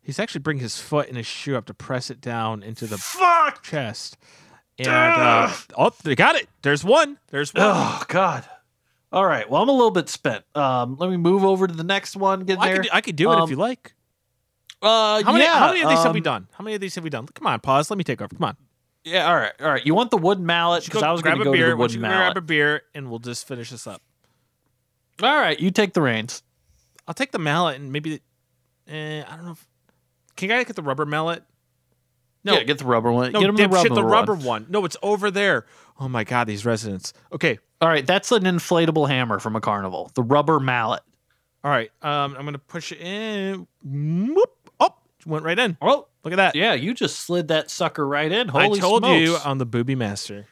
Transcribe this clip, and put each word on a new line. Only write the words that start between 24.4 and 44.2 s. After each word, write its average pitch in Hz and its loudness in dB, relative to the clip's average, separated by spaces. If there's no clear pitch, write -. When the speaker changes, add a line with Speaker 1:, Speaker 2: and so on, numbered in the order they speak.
Speaker 2:
All 269 4
right, 190 0
you 180 0
take 202 2
the 170 2
reins. 113 -2
Speaker 1:
I'll 165 -10
take 277 -6
the 220 -6
mallet 156 0
and 139 -14
maybe, 151 -8
eh, 151 -12
I 135 -18
don't 165 -18
know 175 -14
if, - -20
can 190 -6
I 247 0
get 233 -10
the 185 -8
rubber 143 -2
mallet? 156 -4
No. 202 2
Speaker 2:
Yeah, 127 4
get 139 0
the 135 -10
rubber 120 2
one. 123 0
Speaker 1:
No, 208 0
Speaker 2:
Get 196 4
him 208 0
the 208 6
Speaker 1:
dipshit, 190 4
Speaker 2:
rubber 160 4
Speaker 1:
the 107 2
rubber 214 2
Speaker 2:
one. 151 -10
Speaker 1:
one. 113 -2
No, 196 0
it's - -8
over 202 0
there. 180 0
Oh 135 -6
my 117 -2
God, 120 0
these 104 -8
residents. 107 -4
Okay. 143 -2
Speaker 2:
All 165 4
right, 147 2
that's 185 0
an 214 2
inflatable 165 2
hammer 123 0
from 110 -4
a 110 -2
carnival. 95 -4
The 127 0
rubber 147 4
mallet. 120 -2
Speaker 1:
All 143 -2
right, 117 0
um, 143 -4
I'm 139 -12
gonna 143 -10
push - -14
it 156 -16
in. 196 -8
Whoop. 175 -2